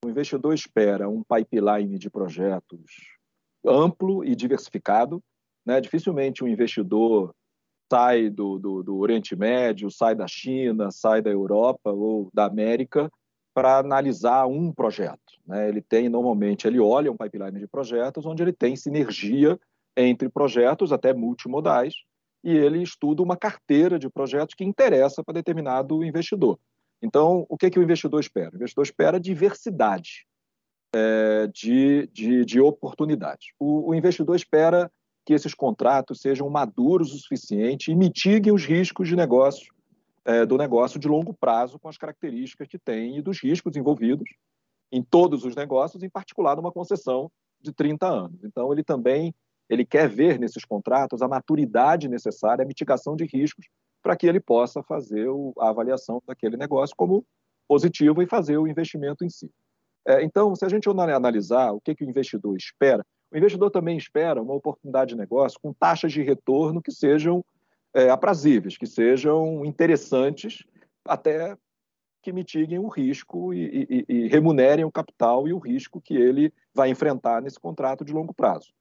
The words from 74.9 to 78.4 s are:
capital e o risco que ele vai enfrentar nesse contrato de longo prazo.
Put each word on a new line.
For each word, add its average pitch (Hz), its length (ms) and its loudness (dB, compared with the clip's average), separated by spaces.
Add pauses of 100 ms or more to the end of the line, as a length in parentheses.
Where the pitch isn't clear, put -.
capital 127 540 0
e 160 60 -2
o 185 60 -4
risco 131 420 -6
que - 160 -8
ele 135 380 4 (200)
vai 131 160 2
enfrentar 127 520 -2
nesse 139 180 -12
contrato 139 460 -6
de 147 80 -12
longo 156 200 -6
prazo. - 340 -2 (140)